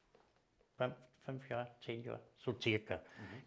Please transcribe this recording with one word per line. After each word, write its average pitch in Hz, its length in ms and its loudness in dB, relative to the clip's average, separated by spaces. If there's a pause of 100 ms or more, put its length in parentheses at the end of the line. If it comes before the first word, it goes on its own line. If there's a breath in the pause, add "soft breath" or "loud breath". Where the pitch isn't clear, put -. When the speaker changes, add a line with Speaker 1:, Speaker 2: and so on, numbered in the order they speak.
(760)
Speaker 1:
fünf, 127 160 4 (300)
fünf 135 260 -8
Jahre, 120 220 -2 (120)
zehn 117 200 -4
Jahre, 117 160 -4 (180)
so - 240 0
circa. 107 340 6
Speaker 2:
Mhm. 98 520 -8